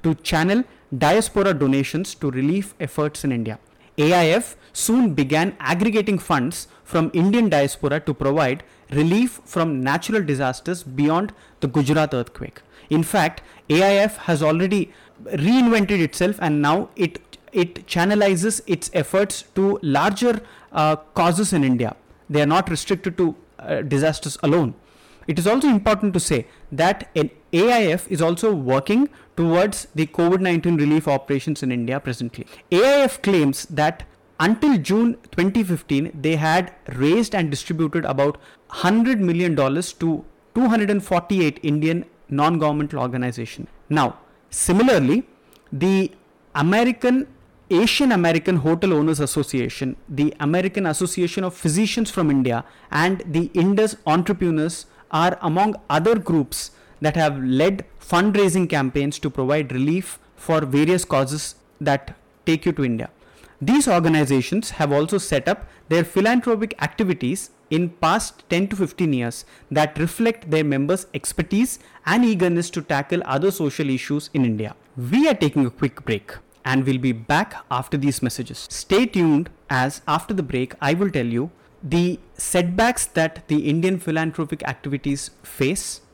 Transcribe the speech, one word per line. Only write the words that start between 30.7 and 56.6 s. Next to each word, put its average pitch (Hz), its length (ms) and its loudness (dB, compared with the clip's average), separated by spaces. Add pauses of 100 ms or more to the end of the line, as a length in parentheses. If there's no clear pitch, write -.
relief 151 320 2
operations 143 560 -2
in 127 80 0
India 120 260 -2
presently. 120 480 -8 (240)
A 180 140 4
I 277 160 6
F 269 220 0
claims 156 440 2
that 151 380 -2 (340)
until 220 400 2
June 220 380 2 (160)
twenty 196 320 2
fifteen, 165 500 -2
they 156 220 -2
had 160 360 0 (220)
raised 165 400 2
and 170 160 -2
distributed 156 540 -4
about 139 340 0 (300)
hundred 226 520 2
million 175 360 2
dollars 139 380 0
to 165 300 -2 (300)
two 247 140 2
hundred 214 220 2
and 202 120 0
forty-eight 175 600 0
Indian 156 420 0 (240)
non-governmental 147 720 0
organizations. 123 680 -6 (200)
Now, 147 300 0 (320)
similarly, 196 760 2 (460)
the 185 400 0 (420)
American, 240 720 2 (440)
Asian 233 420 2
American 170 440 2
Hotel 165 360 2
Owners 151 280 2
Association, 135 760 -4 (120)
the 143 300 0
American 185 480 -2
Association 175 580 -2
of 180 100 -6
Physicians 208 560 -2
from 160 200 0
India, 127 340 0 (260)
and 180 360 0
the 165 280 -2
Indus 196 420 2 (100)
Entrepreneurs 170 800 0 (260)
are 170 280 0
among 185 360 0 (120)
other 170 300 2
groups - 540 -2 (280)